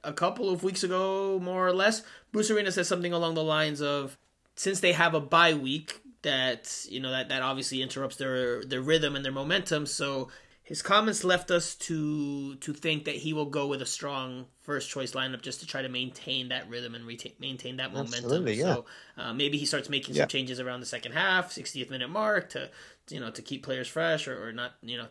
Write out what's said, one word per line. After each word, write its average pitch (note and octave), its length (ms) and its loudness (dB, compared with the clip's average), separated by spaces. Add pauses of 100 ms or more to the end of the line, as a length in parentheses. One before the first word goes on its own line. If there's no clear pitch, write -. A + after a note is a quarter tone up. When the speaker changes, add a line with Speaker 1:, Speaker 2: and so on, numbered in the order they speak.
Speaker 1:
a D3 120 -6
couple F#3+ 360 0
of F3+ 140 0
weeks F#3+ 180 0
ago, F#3+ 640 2
more F#3 240 2
or F3+ 60 6
less, G#3 300 4 (280)
Bruce G#3+ 180 2
Arena G#3 220 4
said F3+ 140 2
something F3 260 0
along E3+ 220 2
the D#3+ 100 2
lines D3+ 380 2
of, C#3+ 360 0 (380)
since F#3+ 240 0
they F3 140 8
have E3 200 6
a D#3 60 4
bye E3 340 8
week, C#3+ 460 -2 (220)
that, C3 680 0
you B2+ 120 -6
know, C3 100 -4
that, C3 160 -2
that C3 140 0
obviously C3 400 -2
interrupts C3 340 -4
their, B2+ 480 0
their C3 180 -2
rhythm D3 360 4
and C#3 80 -4
their C3+ 80 -2
momentum. D3+ 520 0
So C3+ 440 -2 (340)
his - 180 -6
comments G#3 440 4
left F3+ 260 4
us E3+ 240 2
to, C#3+ 800 -2
to C#3+ 160 -8
think D3 320 -2
that D3 120 -4
he D3+ 180 -2
will D3+ 140 0
go C#3+ 200 2
with C#3 140 0
a - 40 -4
strong C3 600 -6 (160)
first C#3+ 280 -4
choice C3 220 -4
lineup C3 300 -4
just C3 180 -8
to D#3+ 80 -12
try C3+ 140 -4
to C3 80 -6
maintain B2+ 580 -4
that B2+ 220 -6
rhythm A#2+ 260 -8
and A#2 100 -14
retain, A#2 320 -12
maintain C3 380 -8
that C3 160 -6
momentum. A#2+ 320 -4
Speaker 2:
Absolutely, C3 300 2
yeah. C#3+ 220 4
Speaker 1:
So, A#2+ 100 -4 (320)
uh, B2 160 -6
maybe C#3+ 240 2
he C#3+ 80 -2
starts C#3+ 240 0
making C3+ 260 -2
some D3 60 6
Speaker 2:
Yeah. C#3+ 60 4
Speaker 1:
changes C3 340 -4
around B2 180 -6
the B2 60 -10
second A#2 260 -8
half, F3+ 400 2
sixtieth - 380 -8
minute B2+ 200 -4
mark G#3 420 2
to, C3+ 180 -6 (400)
you - 100 -8
know, A2+ 100 -6
to - 120 -10
keep - 200 -8
players B2+ 280 -4
fresh D#3+ 400 0
or, A2+ 180 -8
or A2+ 60 -10
not, B2 280 -8
you A#2 160 -8
know, A#2 140 -8